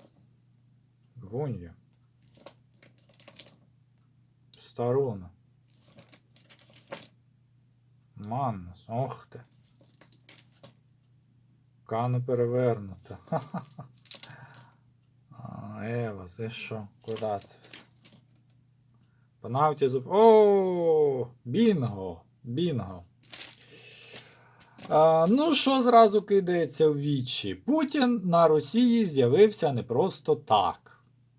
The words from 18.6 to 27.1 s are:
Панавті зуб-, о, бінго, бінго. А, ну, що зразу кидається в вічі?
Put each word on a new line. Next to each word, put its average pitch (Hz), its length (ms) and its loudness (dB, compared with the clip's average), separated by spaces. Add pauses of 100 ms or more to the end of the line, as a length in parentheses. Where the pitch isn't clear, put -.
Панавті 139 460 0
зуб-, 127 240 -2
о, 180 1160 4 (180)
бінго, 123 760 0 (220)
бінго. 117 600 -4 (1900)
А, 160 400 6
ну, 294 240 2
що 269 280 2
зразу 226 400 6
кидається 175 680 2
в 143 100 -2
вічі? 127 560 -4